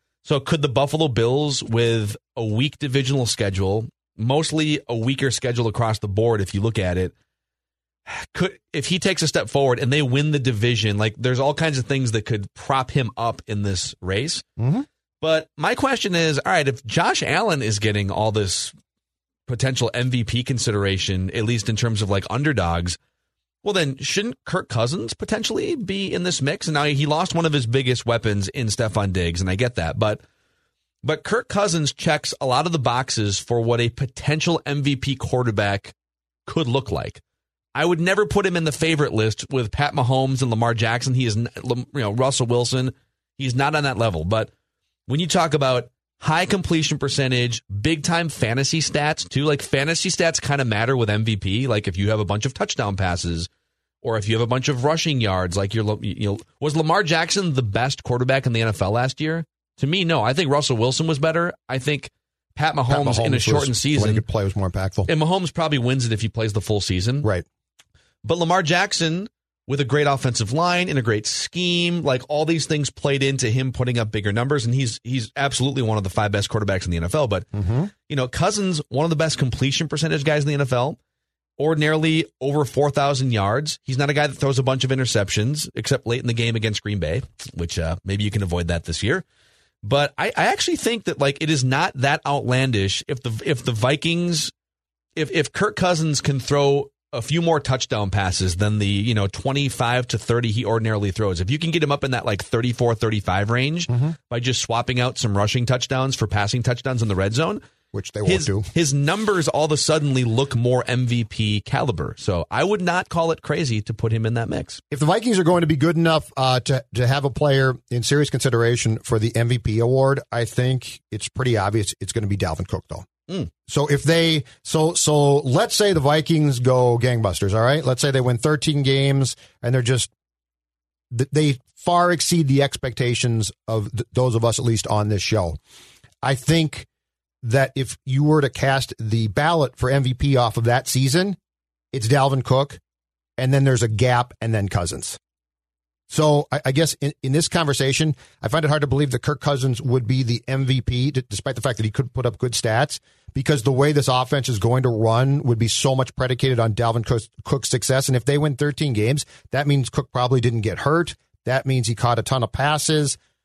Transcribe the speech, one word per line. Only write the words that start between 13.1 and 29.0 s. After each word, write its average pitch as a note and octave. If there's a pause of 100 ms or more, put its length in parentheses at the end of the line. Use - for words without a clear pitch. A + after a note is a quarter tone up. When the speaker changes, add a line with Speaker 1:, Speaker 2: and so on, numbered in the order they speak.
Speaker 1:
up A2+
in G#2
this G2
race. G2+ (160)
Speaker 2:
Mm-hmm. C#3 (400)
Speaker 1:
But D#3
my F3+
question A3+
is, D#3
all -
right, D#3+
if C3
Josh F3+
Allen E3+
is G#2+
getting G#2
all G#2+
this G2+ (720)
potential B2
M B2
V A#2+
P B2
consideration, G2
at A2+
least A2+
in A2
terms A2
of, G2
like, G2
underdogs, F2+ (640)
well, G#3
then D3
shouldn't G3
Kirk -
Cousins C3
potentially A3+
be G3
in F3
this F3
mix? D3+
And D#3
now D3
he D3
lost D#3+
one E3
of D#3
his C3+
biggest B2+
weapons G#2
in A#2+
Stefon G#2